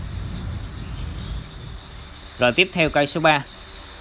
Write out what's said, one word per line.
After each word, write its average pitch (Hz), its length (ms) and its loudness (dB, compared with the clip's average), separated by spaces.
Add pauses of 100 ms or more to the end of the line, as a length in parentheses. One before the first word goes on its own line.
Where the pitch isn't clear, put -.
(2500)
Rồi 120 140 8
tiếp 180 200 4
theo 160 180 4
cây 147 160 4
số 170 140 -2
ba, 151 220 8 (580)